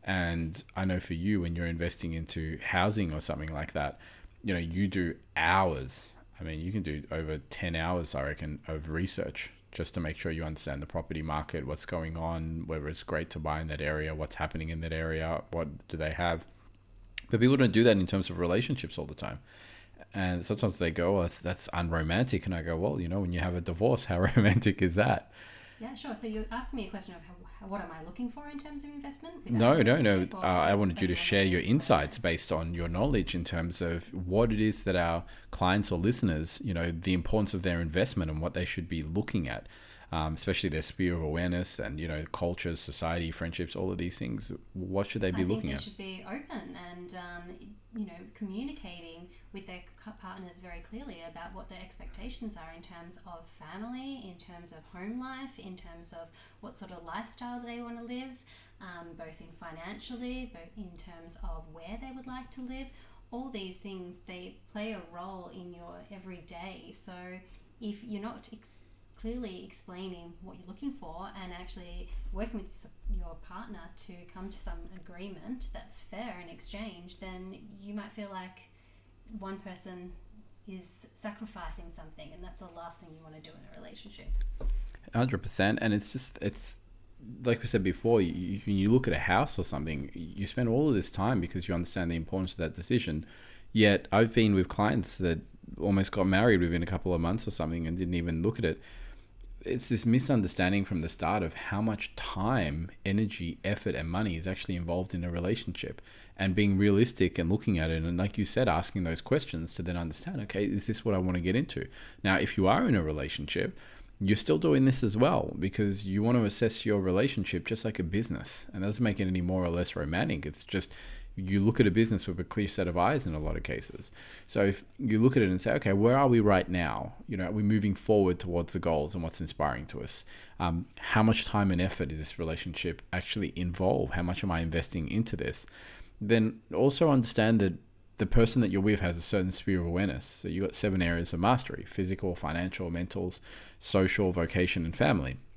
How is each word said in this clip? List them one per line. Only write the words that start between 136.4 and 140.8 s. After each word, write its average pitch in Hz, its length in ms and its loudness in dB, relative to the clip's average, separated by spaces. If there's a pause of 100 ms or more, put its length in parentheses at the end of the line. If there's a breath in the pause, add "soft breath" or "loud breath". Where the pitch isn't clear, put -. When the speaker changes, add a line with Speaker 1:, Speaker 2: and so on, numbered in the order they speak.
Speaker 1:
also 139 360 6
understand 113 500 6
that 92 180 4 (400)
the 104 80 2
person 117 340 8
that 110 100 4
you're 95 120 4
with 101 180 6
has 87 160 2
a 85 60 -4
certain 92 300 2
sphere 92 280 2
of 85 60 0
awareness. 85 400 0
So - 220 -6
you've 90 180 0
got - 80 -2
seven 95 260 2